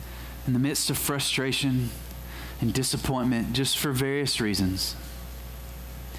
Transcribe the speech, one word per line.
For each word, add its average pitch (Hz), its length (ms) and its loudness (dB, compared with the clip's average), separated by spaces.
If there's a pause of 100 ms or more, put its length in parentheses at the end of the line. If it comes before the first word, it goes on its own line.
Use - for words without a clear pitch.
(460)
in 131 60 4
the 123 80 6
midst 139 300 2
of 139 80 0
frustration 131 920 2 (720)
and 113 120 2
disappointment, 123 800 2
just 131 220 2
for 151 140 2
various 135 500 2
reasons, 95 540 2 (1200)